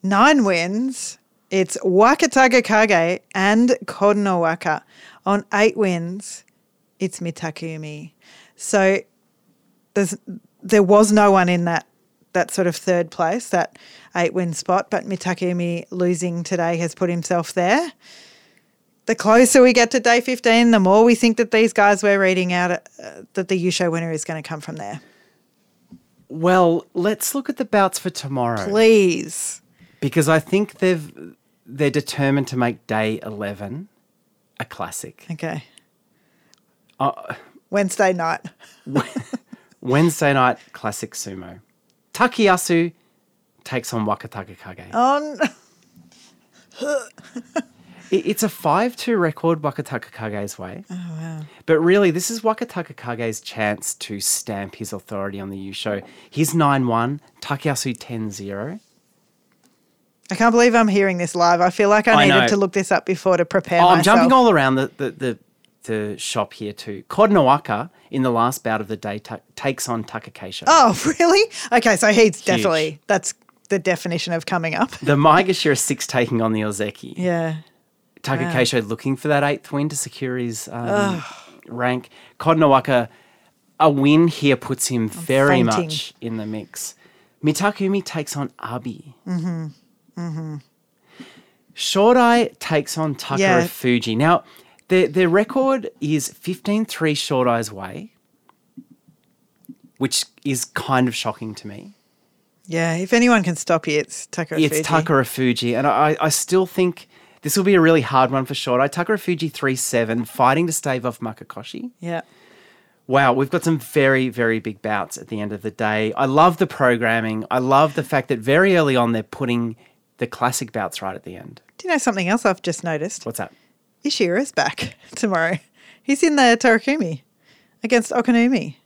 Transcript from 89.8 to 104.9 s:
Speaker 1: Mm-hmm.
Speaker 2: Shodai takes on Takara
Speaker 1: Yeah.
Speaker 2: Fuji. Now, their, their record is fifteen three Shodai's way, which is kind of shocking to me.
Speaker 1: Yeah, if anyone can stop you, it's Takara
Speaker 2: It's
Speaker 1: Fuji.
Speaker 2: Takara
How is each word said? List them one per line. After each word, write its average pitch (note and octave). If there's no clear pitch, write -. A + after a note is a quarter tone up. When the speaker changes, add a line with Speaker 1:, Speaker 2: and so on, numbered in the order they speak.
Speaker 1:
Mm-hmm. D#3+
Speaker 2:
Shodai A#3+
takes -
on D#3
Takara -
Speaker 1:
Yeah. F3+
Speaker 2:
Fuji. A#2+
Now, D#3
their, F#3
their F3+
record A3
is D3
fifteen G3+
three D#3
Shodai's A#2+
way, F#2+
which -
is C3
kind B2+
of A2+
shocking A2
to -
me. G#2
Speaker 1:
Yeah, E3
if F#3
anyone A#3
can F3
stop E3
you, D3+
it's -
Takara D#3+
Speaker 2:
It's D#3
Speaker 1:
Fuji. D#3
Speaker 2:
Takara D#3